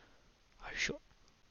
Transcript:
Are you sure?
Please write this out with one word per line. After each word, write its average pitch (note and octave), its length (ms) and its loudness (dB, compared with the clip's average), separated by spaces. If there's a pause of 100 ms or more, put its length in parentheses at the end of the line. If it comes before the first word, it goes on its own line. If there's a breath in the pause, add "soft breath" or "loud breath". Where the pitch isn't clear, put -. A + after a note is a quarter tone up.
(640 loud breath)
Are - 60 -6
you - 60 -2
sure? - 220 4 (520)